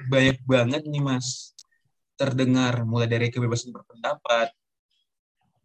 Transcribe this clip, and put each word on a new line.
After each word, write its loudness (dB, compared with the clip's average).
banyak 4
banget 2
nih -2
Mas. -6
Terdengar 0
mulai 0
dari 0
kebebasan -4
berpendapat, -2